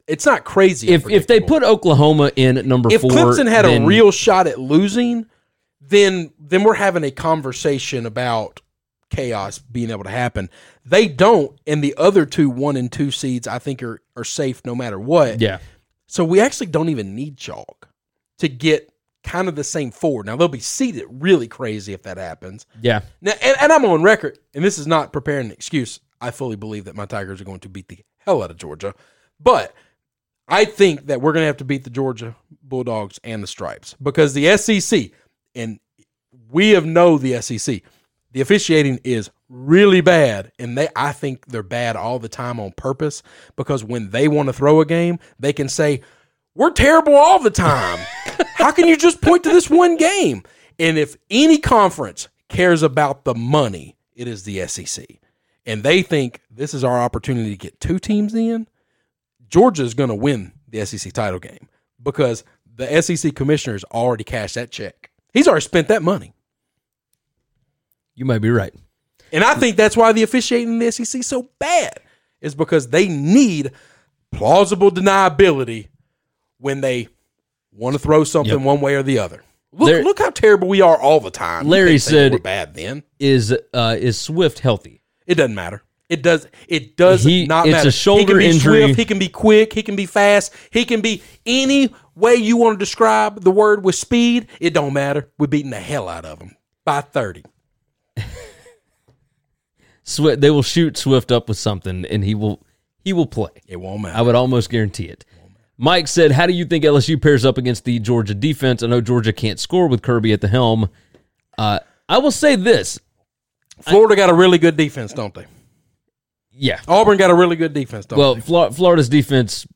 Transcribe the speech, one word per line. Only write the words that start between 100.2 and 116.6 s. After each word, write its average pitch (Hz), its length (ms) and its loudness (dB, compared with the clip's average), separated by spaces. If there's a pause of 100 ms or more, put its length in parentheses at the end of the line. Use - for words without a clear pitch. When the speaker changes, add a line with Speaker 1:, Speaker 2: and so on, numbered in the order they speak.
Speaker 2:
they 147 100 6
will 143 120 2
shoot 165 340 0
Swift 131 340 0
up 117 160 0
with 107 100 -6
something, 92 480 -8
and 101 180 -4
he 104 120 -2
will, 104 260 -6 (420)
he 190 100 -4
will 170 120 0
play. 113 260 -8 (160)
Speaker 1:
It 90 100 -16
won't 95 240 -12
matter. 90 160 -8
Speaker 2:
I 117 40 0
would 120 140 2
almost 123 340 0
guarantee 107 360 -4
it. - 180 -20 (540)
Mike 160 300 0
said, 165 260 4
"How 165 120 2
do 180 80 0
you 175 120 -2
think 156 200 -2
L 147 120 4
S 131 120 2
U 160 80 0
pairs 135 280 2
up 135 120 2
against 123 280 -6
the 120 140 -2
Georgia 107 360 -2
defense? 131 480 -2
I 117 40 -4
know 120 140 0
Georgia 113 320 0
can't - 260 -6
score 180 280 0
with 123 140 0
Kirby 113 320 0
at 101 80 -2
the 104 60 -2
helm." 113 420 2 (680)
Uh, 104 220 -2 (300)
I 180 100 2
will 277 120 2
say 294 240 2
this. 185 440 0 (840)
Speaker 1:
Florida 208 340 6
got 196 140 4
a 170 40 4
really 180 240 6
good 160 200 2
defense, 139 360 -4
don't 107 200 -10
they? - 120 -20 (1080)
Speaker 2:
Yeah. - 360 -6